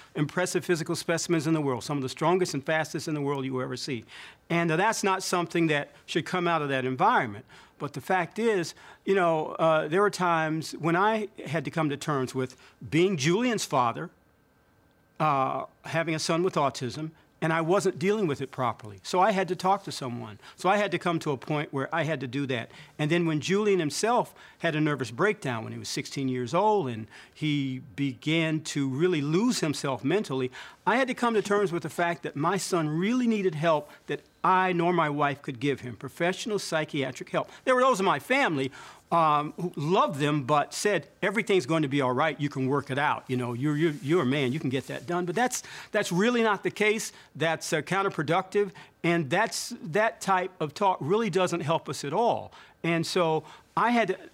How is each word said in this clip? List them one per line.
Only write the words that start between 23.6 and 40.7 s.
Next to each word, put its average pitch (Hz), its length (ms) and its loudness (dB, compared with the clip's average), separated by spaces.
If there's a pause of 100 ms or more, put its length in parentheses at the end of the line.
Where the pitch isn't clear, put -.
himself 196 540 0 (260)
had 165 140 0
a 151 80 0
nervous 135 300 0
breakdown 127 520 -2
when 113 100 -10
he 117 40 -10
was 131 120 -10
sixteen 139 400 -4
years 127 260 -2
old 202 320 2
and 110 200 -8 (260)
he 139 480 -2 (140)
began 156 680 -2
to 143 260 -2
really 156 340 0
lose 185 380 0
himself 139 440 -2
mentally, 135 460 0 (380)
I 208 80 4
had 254 140 2
to 254 40 -4
come 233 200 0
to 208 80 2
terms 202 300 0
with 165 120 -4
the 160 60 -6
fact 170 340 -2
that 151 140 -8
my 170 200 0
son 165 300 0
really 214 400 0
needed 196 260 2
help 151 380 2 (160)
that 190 140 -6 (220)
I 185 300 4
nor 170 200 2
my 165 160 4
wife 143 320 0
could 131 180 -2
give 139 220 0
him, 104 160 -10
professional 180 600 -2
psychiatric 151 720 -4
help. 165 200 -2 (160)
There 254 100 4
were 247 60 4
those 254 180 4
in - 60 2
my 143 140 4
family, 175 520 2 (400)
um, 151 460 4
who 170 180 -4
loved 175 440 2
them, 147 240 2
but 143 300 2